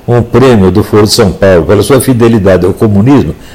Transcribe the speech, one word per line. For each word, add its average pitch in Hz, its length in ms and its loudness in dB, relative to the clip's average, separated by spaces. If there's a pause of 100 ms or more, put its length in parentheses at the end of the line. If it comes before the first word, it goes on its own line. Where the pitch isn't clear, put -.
um 120 140 0
prêmio 117 480 0
do 95 140 0
Foro 107 200 0
de 104 100 -2
São 101 180 0
Paulo 87 340 0
pela 98 160 0
sua 131 200 0
fidelidade 110 640 0
ao 95 80 -2
comunismo, 107 600 0 (220)